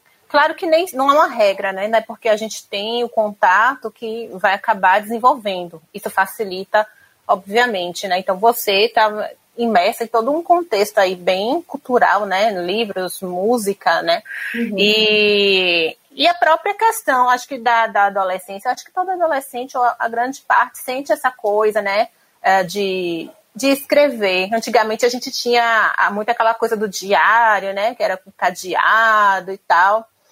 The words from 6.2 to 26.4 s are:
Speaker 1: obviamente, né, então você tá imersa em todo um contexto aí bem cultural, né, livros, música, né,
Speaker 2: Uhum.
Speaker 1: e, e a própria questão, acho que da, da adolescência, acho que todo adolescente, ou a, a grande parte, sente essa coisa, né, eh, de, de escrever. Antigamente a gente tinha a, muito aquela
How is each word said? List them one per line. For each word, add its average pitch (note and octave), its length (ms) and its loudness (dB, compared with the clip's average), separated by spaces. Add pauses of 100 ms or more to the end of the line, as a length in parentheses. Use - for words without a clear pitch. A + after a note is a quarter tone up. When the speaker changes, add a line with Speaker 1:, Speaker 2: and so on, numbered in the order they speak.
Speaker 1:
obviamente, G3 800 -2
né, F#3 120 0
então F#3+ 180 -4
você A#3 520 2
tá G#3+ 400 0 (280)
imersa A3 460 0
em A3 40 -4
todo A#3 240 0
um E4 120 -2
contexto E4+ 560 0
aí F#3+ 160 2
bem F#3+ 480 -2
cultural, G#3 640 -2
né, G3 240 0 (120)
livros, F#3+ 580 -4
música, F#3+ 840 -2
né, E3+ 180 0 (320)
Speaker 2:
Uhum. A3+ 240 -4
Speaker 1:
e, G3+ 1200 2 (140)
e C#4 160 -2
a F4 80 2
própria E4 400 0
questão, D4+ 540 0
acho B3 180 0
que C#4 100 -10
da, A3+ 300 2
da G3+ 180 2
adolescência, G3 680 -4
acho - 140 -10
que - 60 -20
todo F#4 180 -4
adolescente, C#4+ 680 -4
ou B3 80 0
a, A#3+ 140 2
a - 100 -2
grande A#3+ 340 -4
parte, A3+ 360 0
sente C4+ 340 -6
essa C#4+ 200 0
coisa, G#3+ 500 0
né, G3+ 280 0 (340)
eh, F#3+ 200 2
de, F#3 680 -4 (260)
de A#3+ 120 -2
escrever. A#3+ 840 2
Antigamente A3 520 0
a A#3+ 40 2
gente B3 220 -6
tinha A#3 680 2
a, F#3+ 140 2
muito G#3+ 180 -4
aquela A3+ 240 2